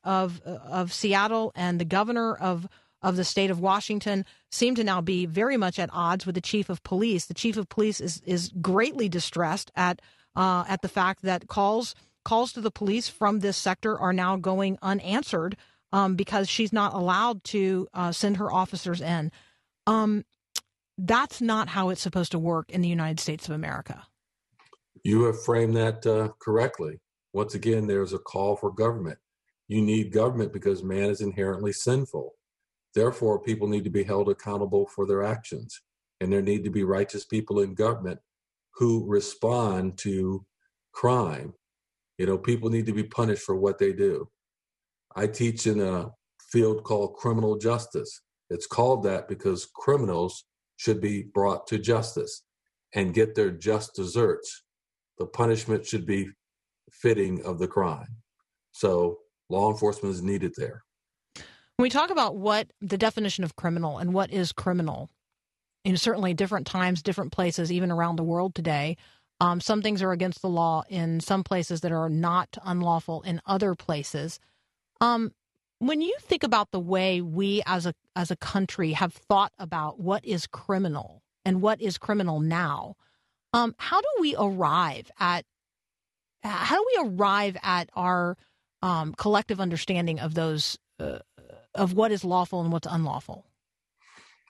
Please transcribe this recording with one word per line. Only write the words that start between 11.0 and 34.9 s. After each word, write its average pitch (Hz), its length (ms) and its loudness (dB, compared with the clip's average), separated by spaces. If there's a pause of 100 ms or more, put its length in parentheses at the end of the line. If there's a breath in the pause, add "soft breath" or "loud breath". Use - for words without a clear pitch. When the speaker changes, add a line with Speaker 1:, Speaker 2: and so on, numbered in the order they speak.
Speaker 1:
that 185 260 -2
calls, 214 460 0 (300 soft breath)
calls 226 280 2
to 240 80 -10
the 214 100 -2
police 214 380 -2
from 214 300 2
this 196 180 0
sector 202 420 -2
are 185 140 2
now 185 240 2
going 190 460 0
unanswered, 196 720 -2 (360 soft breath)
um, 196 220 4
because 196 320 0
she's 220 280 0
not 202 180 2
allowed 196 520 2
to, 190 500 0
uh, 175 180 -2
send 196 240 0
her 208 160 -2
officers 180 480 -2
in. 160 320 -2 (540 soft breath)
Um, 214 380 2 (760)
that's 233 400 0
not 220 280 0
how 185 220 0
it's 180 100 -4
supposed 180 320 -2
to 170 80 -2
work 165 300 -2
in 180 100 -2
the 175 80 2
United 160 320 -2
States 156 280 -6
of 156 60 -6
America. 143 540 -8 (960)
Speaker 2:
You 107 200 6
have 113 160 2
framed 117 360 4
that, 113 280 0
uh, 110 260 2 (100)
correctly. 107 580 0 (340)
Once 104 220 -4
again, 110 320 0
there's 98 260 0
a 95 60 -4
call 101 380 -2
for 101 160 -4
government. 107 460 -2 (500)
You 107 120 2
need 107 320 2
government 110 400 2
because 95 300 0
man 95 260 0
is 101 120 -2
inherently 98 520 -2
sinful. 127 600 -2 (600)
Therefore, 110 440 2
people 107 300 -2
need 104 160 0
to 95 60 -4
be 101 120 2
held 98 260 0
accountable 101 600 0
for 98 180 -2